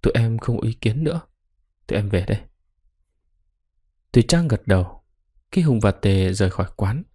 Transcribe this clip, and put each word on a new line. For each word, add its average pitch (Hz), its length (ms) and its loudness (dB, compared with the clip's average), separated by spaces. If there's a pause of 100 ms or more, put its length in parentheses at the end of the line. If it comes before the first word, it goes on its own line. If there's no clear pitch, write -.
Tụi - 120 0
em 113 260 0
không - 220 -4
có 117 60 -2
ý 113 60 -2
kiến 120 300 -2
nữa. 160 180 -4 (640)
Tụi - 100 -2
em 104 120 -2
về 95 160 0
đây." - 160 -2 (1700)
Thùy 120 140 6
Trang 170 200 2
gật 117 180 0
đầu. 92 380 0 (480)
Khi 185 100 0
Hùng 135 180 2
và 101 120 2
Tề 95 420 0
rời 98 160 0
khỏi - 260 -4
quán 113 280 -4 (120)